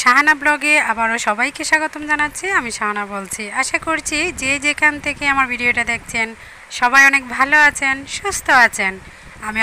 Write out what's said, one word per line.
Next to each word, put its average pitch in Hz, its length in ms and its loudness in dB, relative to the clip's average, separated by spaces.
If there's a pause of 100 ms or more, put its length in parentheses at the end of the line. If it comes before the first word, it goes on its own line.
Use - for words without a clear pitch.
শাহানা 285 380 4
ব্লগে। 294 340 2 (160)
আবারও 226 260 0 (120)
সবাইকে 247 420 -2
স্বাগতম 311 400 0
জানাচ্ছি, 294 360 -2 (120)
আমি 240 200 -4
শাহানা 208 260 -4 (100)
বলছি। 196 300 -8 (160)
আশা 269 260 -2
করছি 311 320 -2 (240)
যে 269 100 0 (140)
যেখান 294 280 2 (100)
থেকে 285 180 -6 (100)
আমার 269 200 0
ভিডিওটা 240 400 0
দেখছেন 226 360 -6 (500)
সবাই 254 320 6
অনেক 277 120 2 (140)
ভালো 269 200 2 (120)
আছেন, 277 260 -2 (220)
সুস্থ - 300 -6 (200)
আছেন। 196 260 -2 (560)
আমি 214 140 -2